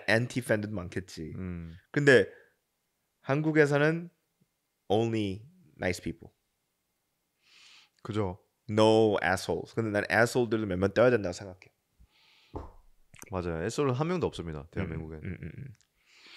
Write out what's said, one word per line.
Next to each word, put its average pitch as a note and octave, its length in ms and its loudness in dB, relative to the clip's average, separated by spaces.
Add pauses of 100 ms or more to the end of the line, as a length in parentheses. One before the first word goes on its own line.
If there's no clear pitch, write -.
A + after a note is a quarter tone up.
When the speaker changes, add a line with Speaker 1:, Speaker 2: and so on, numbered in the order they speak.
Speaker 1:
앤티 A#2+ 340 0
팬들도 G#2+ 340 -2
많겠지. F2 600 -10
Speaker 2:
음. F2 400 -10 (160)
Speaker 1:
근데 C#3 340 6 (960)
한국에서는 D#3 880 2 (800)
only G#2+ 540 0 (340)
nice F#2 240 -4
people. - 300 -10 (1700)
Speaker 2:
그죠. G2+ 360 -4 (300)
Speaker 1:
No A2 540 6
assholes. - 500 -2
근데 A2+ 160 -4
난 G#2 220 0
asshole들도 A2+ 560 2
몇 F2+ 100 -2
명 F#2+ 160 0
떠야 A#2+ 160 6
된다고 G2 240 0
생각해. F#2 260 -14 (1700)
Speaker 2:
맞아요. F2 320 -4
애솔은 B2 320 -2
한 D3+ 120 -2
명도 E3+ 200 -2
없습니다, D#2+ 340 -8
Speaker 1:
음, D#2+ 80 -16
Speaker 2:
대한민국엔. D#2+ 540 -8
Speaker 1:
음, F#2 180 -10
음, E2 160 -14
음. - 180 -16 (600)